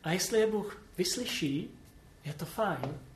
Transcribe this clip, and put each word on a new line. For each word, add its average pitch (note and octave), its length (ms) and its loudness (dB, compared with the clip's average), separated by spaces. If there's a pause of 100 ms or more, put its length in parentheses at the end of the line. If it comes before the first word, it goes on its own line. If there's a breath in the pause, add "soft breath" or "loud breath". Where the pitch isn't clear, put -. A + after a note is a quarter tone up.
A D#3+ 60 0
jestli G#3+ 300 4
je A3 60 8
Bůh G#3+ 360 0 (160)
vyslyší, F3+ 720 0 (540)
je D3 100 -6
to E3+ 100 -6
fajn. D#3 540 -2 (180)